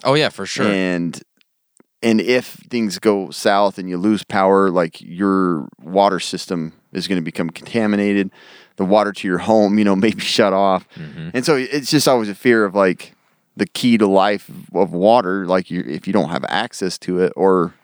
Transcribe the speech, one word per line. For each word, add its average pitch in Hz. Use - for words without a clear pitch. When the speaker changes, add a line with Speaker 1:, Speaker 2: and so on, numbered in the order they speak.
Speaker 1:
Oh, 127
yeah, 147
for -
sure. -
Speaker 2:
And, 90
and 113
if 120
things 107
go 101
south 101
and 92
you 90
lose 104
power, 98
like, 87
your 92
water 92
system 85
is 90
gonna 92
become 85
contaminated. 101
The 95
water 104
to -
your 90
home, 104
you 107
know, 101
<laughs> 98
may 107
be 98
shut 101
off. 95
Speaker 1:
Mm-hmm. 80
Speaker 2:
And 123
so 147
it's 131
just 147
always 120
a 98
fear 117
of, 95
like, 95
the 101
key -
to 107
life 98
of 85
water. 98
Like, 92
you, 90
if 78
you 98
don't 80
have 67
access 98
to 90
it, 92
or 92